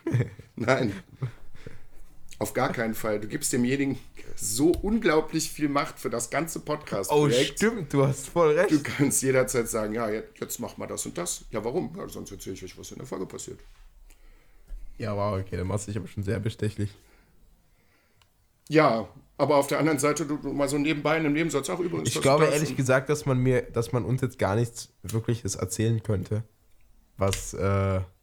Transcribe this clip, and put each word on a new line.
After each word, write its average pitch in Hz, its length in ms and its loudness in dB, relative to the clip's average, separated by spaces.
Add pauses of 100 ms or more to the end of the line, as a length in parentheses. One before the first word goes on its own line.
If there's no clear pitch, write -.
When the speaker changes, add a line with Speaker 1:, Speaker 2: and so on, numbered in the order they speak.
Speaker 1:
<laughs> - 500 -2
Speaker 2:
Nein. 117 380 2 (1500)
Auf 104 140 -4
gar 127 180 0
keinen 113 220 -2
Fall. 107 260 -2
Du 107 80 -6
gibst 135 240 -4
demjenigen 131 460 0 (380)
so 151 360 2
unglaublich 165 800 2
viel 147 180 -2
Macht 143 300 -2
für 123 100 -4
das 117 200 -4
ganze 160 320 -2
Podcast-Projekt. 147 920 2
Speaker 1:
Oh, - 40 -12
stimmt, 208 380 0
du 139 120 6
hast - 240 0
voll 160 280 6
recht. 185 140 4
Speaker 2:
Du 147 100 6
kannst 131 420 2
jederzeit 127 440 2
sagen, 107 260 -2
„Ja, 113 160 -2
jetzt, - 300 -6
jetzt - 200 -6
mach 107 180 -8
mal 101 100 -8
das 98 180 -6
und 120 120 -10
das.“ - 340 -6
„Ja, 110 120 -4
warum?“ 143 340 -4
„Ja, - 100 -8
sonst 98 240 -12
erzähl 98 220 -10
ich 92 100 -12
euch, 90 140 -14
was 87 140 -16
in - 60 -14
der - 100 -12
Folge 190 180 -6
passiert.“ - 340 -12 (1400)
Speaker 1:
Ja, 104 180 -4
wow, 101 240 -2
okay, - 180 -6
dann 92 100 -4
machst 101 200 -4
du 104 40 -6
dich 107 60 -6
aber 95 100 -8
schon - 160 -6
sehr 101 160 -2
bestechlich. 104 520 -4 (1800)
Speaker 2:
Ja, 127 380 4 (300)
aber 147 200 4
auf 143 100 4
der 143 120 0
anderen 147 200 2
Seite, 147 260 2
du, 147 120 -2
du 135 160 -6
mal 139 160 0
so 147 80 0
nebenbei 147 400 2
in 160 80 0
einem 147 80 2
Nebensatz, 151 360 0
„Ach, 180 100 -2
übrigens, 165 300 -2
Speaker 1:
Ich 113 60 0
Speaker 2:
das - 80 -2
Speaker 1:
glaube 143 200 6
Speaker 2:
und 147 60 6
das 143 60 2
Speaker 1:
ehrlich 151 160 0
Speaker 2:
und“ 127 60 -4
Speaker 1:
gesagt, 135 320 2
dass 147 160 -2
man 131 140 2
mir, 127 240 4
dass - 280 -4
man 120 140 0
uns 123 160 0
jetzt - 180 -2
gar 98 160 2
nichts - 340 -2 (140)
Wirkliches 107 520 -2
erzählen 113 460 0
könnte, 107 420 -2 (720)
was, - 360 0
äh, 98 480 0 (220)